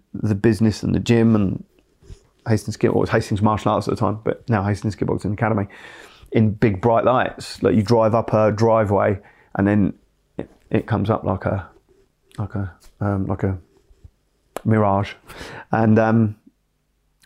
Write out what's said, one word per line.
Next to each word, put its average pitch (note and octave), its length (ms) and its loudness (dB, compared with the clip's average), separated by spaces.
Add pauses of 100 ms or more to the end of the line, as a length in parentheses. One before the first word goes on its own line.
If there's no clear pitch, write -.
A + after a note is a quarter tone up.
(140)
the G#2+ 220 -2
business A2 460 2
and G2 120 -2
the F2 60 0
gym A2+ 340 4
and G2+ 300 0 (840)
Hastings A2 280 -2
Kick-, A#2 160 0
well, G2+ 80 0
it - 20 0
was F#2 80 -2
Hastings G#2+ 320 -2
Martial G#2+ 300 0
Arts G2 160 -2
at - 60 0
the G2+ 60 -6
time, G#2+ 220 -2
but - 260 -6
now G#2+ 140 0
Hastings G#2 320 -4
Kickboxing - 380 -4
Academy, G#2+ 340 -2 (640)
in A2 220 2
big G#2 280 0
bright A2+ 240 2
lights. A2+ 600 -2
Like, G2 100 4
you G#2+ 80 2
drive A2 320 2
up A2+ 180 -2
a G#2+ 200 4
driveway G#2 680 2 (380)
and G2+ 100 0
then G2+ 260 2 (460)
it, - 100 -10 (220)
it A2+ 160 -2
comes G#2 240 -2
up - 140 -2
like G2 200 -4
a, F#2+ 240 -4 (680)
like G#2 160 -8
a, G2 180 -8 (280)
um, G2+ 260 -2
like - 160 -6
a F#2+ 160 -2 (1080)
mirage. G#2 480 0 (600)
And, A2 260 4
um, A2 380 2 (880)